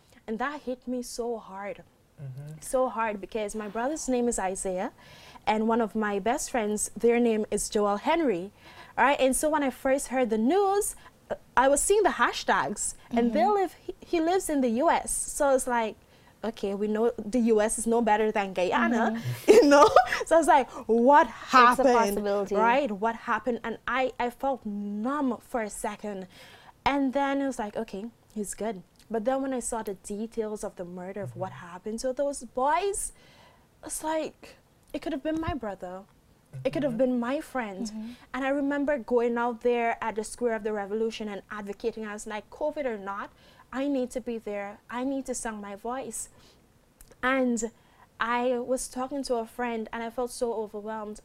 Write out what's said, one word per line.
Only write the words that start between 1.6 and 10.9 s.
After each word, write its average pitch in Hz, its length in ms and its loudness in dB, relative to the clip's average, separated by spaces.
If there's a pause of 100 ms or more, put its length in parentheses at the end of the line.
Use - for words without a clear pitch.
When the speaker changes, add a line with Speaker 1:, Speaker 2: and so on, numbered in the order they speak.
Speaker 2:
Mm-hmm. 143 400 -12
Speaker 1:
So 254 280 0
hard, 214 320 -4
because 208 340 -6
my 214 140 -6
brother's 254 400 -4
name 247 180 2
is 233 140 0
Isaiah, 190 500 -4 (560)
and 220 220 2
one 226 120 2
of 214 140 -2
my 208 240 0
best 226 320 -2
friends, 214 460 -2
their 233 240 4
name 220 320 2
is 208 160 -2
Joel 208 300 2
Henry. 240 520 0 (480)
All 226 60 6
right, 277 160 4
and 262 160 4
so 311 120 0
when 302 140 2
I 269 80 2
first 269 380 0
heard 254 220 0
the 220 80 2
news, 392 580 2 (340)